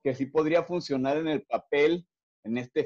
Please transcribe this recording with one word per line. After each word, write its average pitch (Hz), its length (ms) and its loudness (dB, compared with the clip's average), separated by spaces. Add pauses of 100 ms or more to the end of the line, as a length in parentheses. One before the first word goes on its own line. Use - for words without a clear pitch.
que 135 120 0
sí 135 120 -4
podría 156 380 2
funcionar 143 540 -2
en 160 100 -4
el 151 140 -2
papel, 151 640 0 (400)
en 113 140 -4
este 127 280 -2